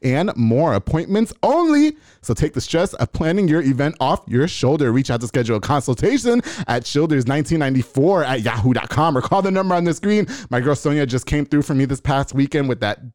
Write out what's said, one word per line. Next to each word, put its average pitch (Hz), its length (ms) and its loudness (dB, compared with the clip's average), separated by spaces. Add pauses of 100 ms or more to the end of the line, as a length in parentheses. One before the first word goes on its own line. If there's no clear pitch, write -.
and 143 320 0
more. 120 380 2
Appointments 185 600 -2 (100)
only. 302 540 2 (260)
So - 100 -4
take 147 220 -2
the 127 60 -2
stress 170 340 -2
of - 180 -4
planning 180 340 0
your 156 140 2
event 139 400 0
off 151 260 0
your 127 220 0
shoulder. 139 440 2
Reach 131 180 0
out 117 100 0
to 117 80 -8
schedule 117 280 0
a 101 40 -2
consultation 220 800 0 (260)
at 120 200 -4
childers 143 400 0
nineteen 151 320 0
ninety-four 139 640 2
at 127 160 -2
yahoo 113 320 0
dot 113 160 -2
com 151 280 0
or 127 40 2
call 196 220 0
the 190 80 0
number 190 240 0
on 170 100 0
the 170 100 0
screen. 208 320 0 (220)
My 123 120 0
girl 139 140 2
Sonia 147 320 0
just 127 200 -4
came 147 180 0
through 147 180 2
for 147 120 -2
me 135 100 2
this 131 160 -4
past 139 340 -2
weekend 139 340 0
with 117 120 -2
that 104 200 -4 (140)